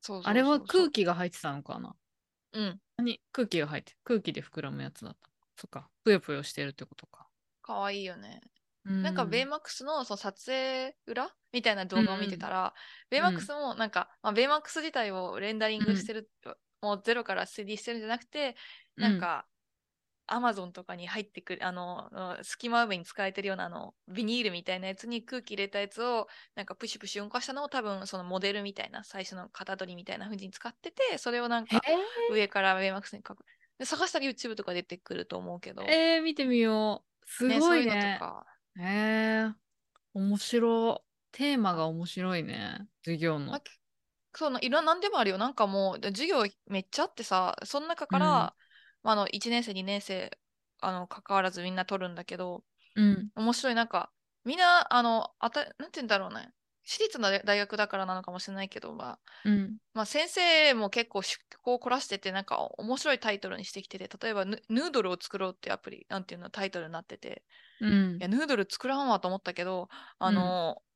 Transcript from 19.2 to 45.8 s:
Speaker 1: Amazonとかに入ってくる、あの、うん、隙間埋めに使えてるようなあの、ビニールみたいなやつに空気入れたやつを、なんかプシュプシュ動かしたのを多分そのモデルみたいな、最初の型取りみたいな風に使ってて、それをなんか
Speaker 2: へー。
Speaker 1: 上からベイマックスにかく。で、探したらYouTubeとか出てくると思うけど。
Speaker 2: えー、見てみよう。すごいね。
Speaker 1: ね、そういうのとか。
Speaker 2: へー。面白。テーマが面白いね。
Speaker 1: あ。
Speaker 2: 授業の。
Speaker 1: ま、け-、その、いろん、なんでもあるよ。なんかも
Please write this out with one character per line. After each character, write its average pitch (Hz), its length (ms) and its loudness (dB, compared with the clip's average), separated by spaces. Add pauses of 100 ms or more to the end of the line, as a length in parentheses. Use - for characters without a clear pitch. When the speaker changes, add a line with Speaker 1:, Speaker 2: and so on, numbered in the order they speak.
Speaker 1:
Amazon 214 440 0
と 180 120 -14
か 180 120 -12
に 175 100 -12
入 196 160 -6
っ 208 100 -10
て - 100 -12
く - 140 -6
る、 - 100 -6
あ 185 60 -2
の、 180 400 -10
う 185 300 -8
ん、 - 20 -14
隙 - 240 -8
間 233 180 4
埋 - 20 -6
め 196 100 -2
に 175 80 -8
使 - 200 -4
え 190 60 -2
て 196 120 -6
る 202 40 -2
よ 196 60 -2
う 190 40 -6
な 185 80 -4
あ 175 40 -6
の、 - 240 -12 (140)
ビ 190 160 -4
ニ 233 180 0
ー - 20 -2
ル 208 80 0
み 175 120 -8
た 185 100 -2
い 185 60 -4
な 190 80 -8
や 190 80 -6
つ 214 120 -14
に 233 160 -4
空 247 200 -8
気 - 80 -12
入 202 120 -2
れ 202 60 -4
た 202 100 -2
や 202 80 -2
つ 214 160 -6
を、 233 240 0 (280)
な 202 80 -8
ん - 20 -8
か - 100 -10
プ 233 120 -10
シ - 100 -8
ュ - 20 -16
プ 214 60 -14
シ 202 140 -6
ュ 208 40 -6
動 208 60 -10
か 240 120 -2
し - 40 -6
た 269 80 -8
の 285 100 -6
を 294 60 -6
多 269 140 -2
分 196 240 -4
そ 190 100 -8
の 180 60 -8
モ 180 160 -2
デ 196 120 0
ル 208 120 -2
み 202 100 -8
た - 100 -6
い - 60 -8
な、 - 140 -10
最 190 200 -10
初 185 120 -12
の 180 140 -14
型 190 280 -8
取 185 140 -8
り 175 40 -12
み 175 80 -14
た 196 120 -8
い - 20 -8
な 202 80 -8
風 214 120 -8
に 190 120 -12
使 - 180 -14
っ 233 80 -12
て - 160 -12
て、 453 280 0
そ - 100 -4
れ 240 120 0
を 240 60 -2
な 233 120 2
ん 226 80 -8
か 226 80 0
Speaker 2:
へ 226 40 6 (520)
ー。 - 20 0
Speaker 1:
上 214 140 4
か 202 140 0
ら 190 140 6
ベ 190 120 0
イ 190 40 2
マ 190 60 -4
ッ 202 40 -6
ク - 80 -12
ス - 60 -16
に 208 60 -16
か - 140 -14
く。 - 100 -20 (320)
で、 254 80 -8
探 311 220 0
し - 40 -4
た 330 80 0
ら 269 60 -2
YouTube 240 300 -4
と 214 80 -6
か 180 100 -4
出 175 100 0
て - 140 -10
く - 160 -12
る 175 140 -6
と - 100 -8
思 175 180 -8
う 175 40 -12
け - 140 -14
ど。 - 100 -10
Speaker 2:
え 330 360 4
ー、 320 40 -2
見 320 100 0
て 294 120 0
み 247 140 4
よ 214 460 2 (180)
う。 - 40 -20
す - 200 0
ご - 20 6
い - 0 -
ね。 262 60 4
Speaker 1:
ね、 285 60 6
そ 339 140 8
う - 40 6
い 277 40 4
う - 40 4
の 202 260 2
と 185 60 -4
か。 - 260 -8 (340)
Speaker 2:
へ 220 680 2
ー。 220 80 -2 (600)
面 202 240 2
白。 226 680 4 (300)
テ 285 200 2
ー 269 60 4
マ 190 160 4
が 160 100 2
面 165 220 -2
白 185 300 -2
い 160 60 -2
ね。 107 360 -6
Speaker 1:
あ。 202 60 -12 (180)
Speaker 2:
授 165 140 -2
業 156 200 2
の。 143 140 -4
Speaker 1:
ま、 285 80 -4
け-、 - 120 -20 (600)
そ 311 160 0
の、 254 100 -2
い - 100 -2
ろ 294 120 4
ん、 311 40 2
な 320 100 6
ん 359 60 -6
で 403 80 2
も 403 100 2
あ 240 40 6
る 202 60 4
よ。 190 80 0
な 185 120 0
ん 180 40 -8
か 214 140 4
も 196 300 2